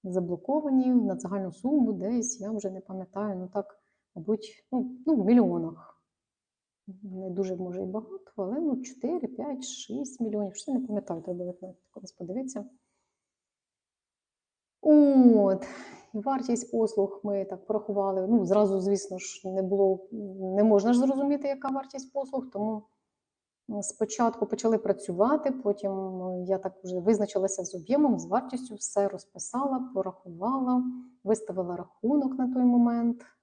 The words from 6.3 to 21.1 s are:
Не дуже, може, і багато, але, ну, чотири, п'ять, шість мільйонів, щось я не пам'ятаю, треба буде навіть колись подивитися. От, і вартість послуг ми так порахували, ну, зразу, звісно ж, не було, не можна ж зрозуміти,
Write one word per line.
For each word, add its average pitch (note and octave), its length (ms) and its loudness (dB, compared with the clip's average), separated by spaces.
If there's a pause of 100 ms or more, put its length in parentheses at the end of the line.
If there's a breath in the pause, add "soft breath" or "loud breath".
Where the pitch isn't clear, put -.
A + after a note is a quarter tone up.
Не F#3 280 -10
дуже, F#3 260 -2
може, F3+ 260 -6
і F#3+ 40 -4
багато, A3 500 -10
але, G#3+ 240 -4
ну, C4 220 0
чотири, D4 460 -6
п'ять, C4 360 -8
шість - 560 -10
мільйонів, G#3 340 -4
щось - 140 -12
я C4+ 60 -2
не B3+ 120 -2
пам'ятаю, G3 360 -6
треба F3+ 220 -6
буде F3+ 180 -10
навіть F#3 140 -16 (140)
колись G3 220 -18
подивитися. G#3 520 -10 (2250)
От, B3 760 8 (480 loud breath)
і A3 40 -6
вартість B3 540 -2
послуг G#3+ 500 0
ми G3+ 220 -2
так F#3+ 220 -12
порахували, G3 600 -2
ну, G#3+ 180 4
зразу, G3 360 4
звісно F#3+ 380 -2
ж, - 300 -12
не F#3+ 140 -2
було, F#3+ 440 2 (500)
не G#3 80 6
можна G#3+ 280 6
ж A#3+ 60 6
зрозуміти, C#4 500 2